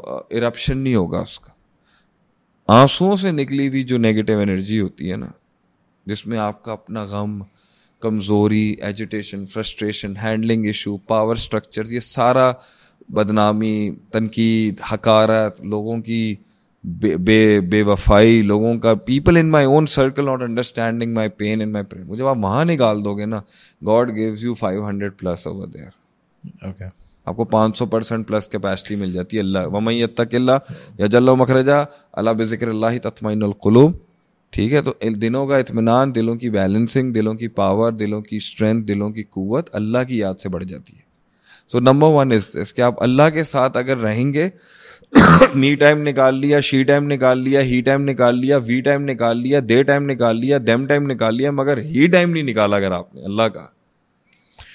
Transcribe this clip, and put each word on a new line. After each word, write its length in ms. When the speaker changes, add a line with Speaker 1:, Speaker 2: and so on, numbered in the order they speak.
Speaker 1:
अ, 200
इरप्शन 460
नहीं 180
होगा 240
उसका। 360
आंसुओं 460
से 160
निकली 360
हुई 160
जो 140
नेगेटिव 440
एनर्जी 360
होती 300
है 100
ना, 160
जिसमें 300
आपका 340
अपना 340
गम, 400
कमजोरी, 840
एजिटेशन, 600
फ्रस्ट्रेशन, 720
हैंडलिंग 520
इशू, 320
पावर 280
स्ट्रक्चर, 500
ये 120
सारा 560
बदनामी, 840
तनकीद, 640
हकारत, 640
लोगों 340
की 400
बे-, 320
बे-, 460
बेवफाई, 800
लोगों 360
का, 120
people 440
in 220
my 100
own 220
circle 380
not 120
understanding 800
my 120
pain 220
and 120
my 180
pain, 120
मुझे 180
आप 140
वहाँ 280
निकाल 360
दोगे 240
ना, 180
God 160
gives 320
you 160
five 300
hundred 280
plus 360
over 200
there। 260
Speaker 2:
ओके। 300
Speaker 1:
आपको 180
पाँच 320
सौ 80
परसेंट 420
प्लस 200
कैपेसिटी 480
मिल 180
जाती 240
है 60
अल्लाह, 200
"वमन 280
यत्तकिल्लाह 640
यजअल 220
लहू 120
मखरजा, 520
अला 160
बिज़िक्रिल्लाहि 640
तत्मइन्नुल 520
कुलूब।" 500
ठीक 200
है, 80
तो 220
इन 160
दिलों 280
का 100
इत्मीनान, 540
दिलों 240
की 140
बैलेंसिंग, 640
दिलों 220
की 120
पावर, 440
दिलों 300
की 180
स्ट्रेंथ, 440
दिलों 280
की 120
कुव्वत 460
अल्लाह 340
की 180
याद 140
से 140
बढ़ 140
जाती 340
है। 60
So 140
number 360
one 180
is 140
this, 160
कि 100
आप 200
अल्लाह 280
के 140
साथ 320
अगर 220
रहेंगे, 540
<coughs> 0
me 380
time 200
निकाल 380
लिया, 240
she 240
time 180
निकाल 380
लिया, 220
he 220
time 160
निकाल 360
लिया, 240
we 220
time 180
निकाल 380
लिया, 220
they 240
time 180
निकाल 360
लिया, 220
them 200
time 280
निकाल 280
लिया, 160
मगर 320
he 240
time 180
नहीं 180
निकाला 340
अगर 160
आपने 300
अल्लाह 240
का। 260